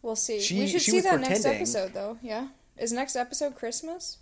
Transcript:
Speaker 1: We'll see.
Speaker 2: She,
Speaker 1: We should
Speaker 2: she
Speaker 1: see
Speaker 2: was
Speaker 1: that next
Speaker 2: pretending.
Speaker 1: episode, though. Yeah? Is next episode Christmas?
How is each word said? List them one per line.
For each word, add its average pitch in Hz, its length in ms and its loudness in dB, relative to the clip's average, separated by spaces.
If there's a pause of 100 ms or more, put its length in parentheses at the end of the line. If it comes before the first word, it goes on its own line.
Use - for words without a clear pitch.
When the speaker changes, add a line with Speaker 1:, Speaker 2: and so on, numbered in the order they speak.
Speaker 1:
We'll 220 140 -2
see. 214 240 0
Speaker 2:
She, 190 180 0
Speaker 1:
We 269 80 4
should 339 160 2
Speaker 2:
she - 80 4
Speaker 1:
see 349 80 6
Speaker 2:
was 370 60 4
Speaker 1:
that 349 160 6
next 262 80 0 (140)
Speaker 2:
pretending. 277 200 2
Speaker 1:
episode, 190 320 -2
though. 214 280 -6
Yeah? 247 260 -6 (280)
Is 226 160 -2
next 262 240 -2
episode 277 400 -2
Christmas? 320 640 -8